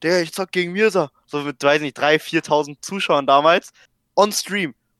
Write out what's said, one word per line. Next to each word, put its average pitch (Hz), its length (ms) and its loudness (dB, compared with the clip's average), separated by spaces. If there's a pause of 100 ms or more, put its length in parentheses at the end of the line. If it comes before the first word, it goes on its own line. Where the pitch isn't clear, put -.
„Digga, 175 180 0
ich 165 120 -6
zock 190 200 -8
gegen 175 200 -4
Mirza.“ 190 380 0 (160)
So 147 140 -6
mit, 143 200 -8
weiß 147 200 4
nicht, 147 180 -8
drei, 151 200 2
viertausend 151 680 -2
Zuschauern 175 420 -2
damals. 151 460 2 (420)
On 202 160 2
Stream. 180 440 -6 (260)